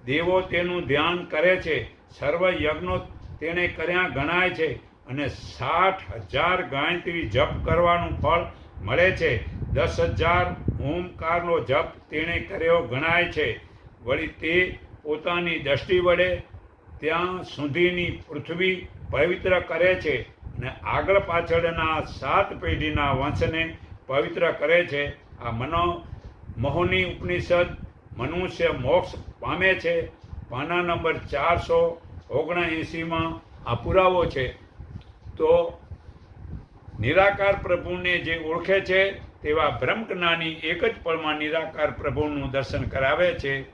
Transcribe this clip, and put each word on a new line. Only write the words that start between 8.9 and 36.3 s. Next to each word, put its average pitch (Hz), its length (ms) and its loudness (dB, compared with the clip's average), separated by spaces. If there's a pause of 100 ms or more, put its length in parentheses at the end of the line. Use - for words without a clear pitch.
છે. 143 500 -2 (120)
દસ 160 280 0
હજાર 175 680 2 (160)
ઓમકારનો 170 800 0
જપ 135 240 0 (260)
તેણે 165 280 -4
કર્યો 165 440 2
ગણાય 165 500 0
છે. 127 280 -2 (440)
વળી 151 220 0
તે 175 520 0 (240)
પોતાની 170 560 -2
દ્રષ્ટિ 139 420 2
વડે 175 420 4 (560)
ત્યાં 170 460 -2
સુધીની 175 680 0
પૃથ્વી 180 760 -4 (240)
પવિત્ર 180 500 2
કરે 175 340 4
છે 135 280 -2
અને - 480 -10
આગળ 151 480 2
પાછળના 165 880 0
સાત 151 560 0
પેઢીના 151 520 0
વંશને 160 640 -2 (300)
પવિત્ર 165 460 0
કરે 170 340 2
છે. 143 220 -2 (300)
આ 120 120 -6
મનો-, 165 520 0 (560)
મોહની 175 460 2
ઉપનિષદ 175 600 0 (500)
મનુષ્ય 165 520 -2
મોક્ષ 147 460 2 (260)
પામે 180 340 2
છે. 170 320 0 (420)
પાના 160 340 -2
નંબર 165 340 0
ચારસો 165 840 2 (300)
ઓગણએંસીમાં 165 1120 -2 (260)
આ 117 80 0
પુરાવો 180 520 4
છે. - 400 -4 (720)
તો 165 440 2 (1200)